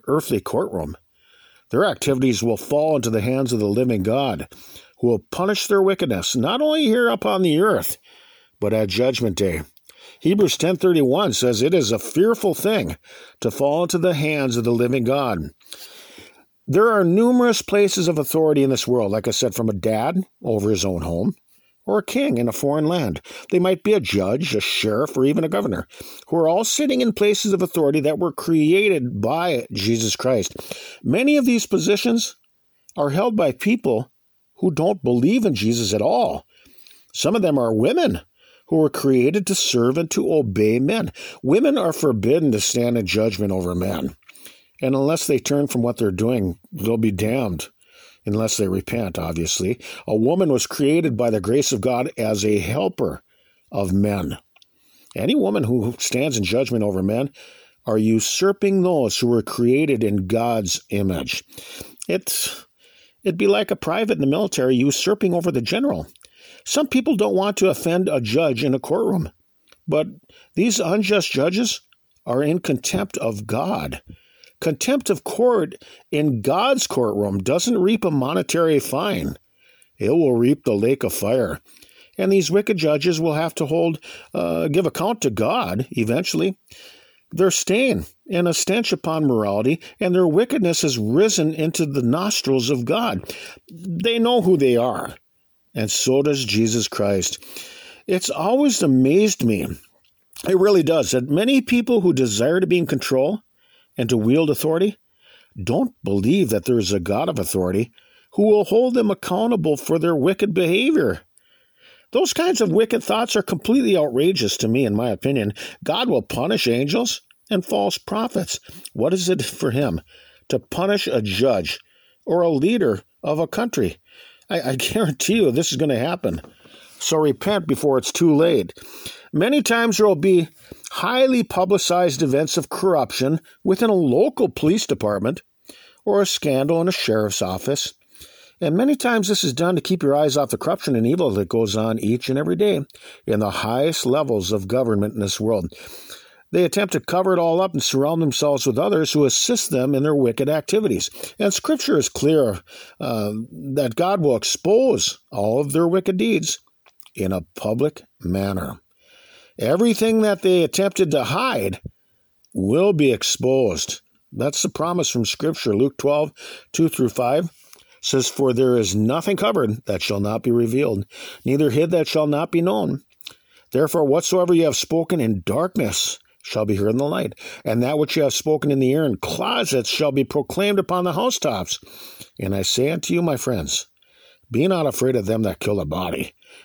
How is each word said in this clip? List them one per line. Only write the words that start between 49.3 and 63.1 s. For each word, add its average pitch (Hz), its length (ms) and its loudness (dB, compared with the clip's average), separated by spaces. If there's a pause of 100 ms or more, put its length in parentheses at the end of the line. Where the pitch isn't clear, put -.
A 110 100 -2
woman 151 360 2
was 123 160 0
created 151 500 0
by 120 140 0
the 107 100 -2
grace 123 300 0
of 110 100 -4
God 127 340 -2
as 107 300 -2
a 104 140 2
helper 95 640 -4 (480)
of 98 200 -2
men. 98 460 -2 (800)
Any 139 180 -2
woman 202 300 0
who 117 340 -2
stands 127 400 -4
in 104 60 -2
judgment 110 400 -2
over 95 180 -2
men 110 300 -2 (560)
are 110 100 0
usurping 180 840 2
those 147 340 0
who 123 80 0
were 120 160 2
created 127 640 0
in 98 240 0
God's 113 520 -2 (100)
image. 95 540 -4 (640)
It's, - 600 -6 (560)